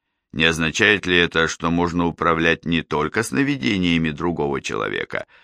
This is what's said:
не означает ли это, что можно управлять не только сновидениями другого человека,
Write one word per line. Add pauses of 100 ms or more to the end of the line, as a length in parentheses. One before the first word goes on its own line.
(320)
не
означает
ли
это,
что
можно
управлять
не
только
сновидениями
другого
человека, (160)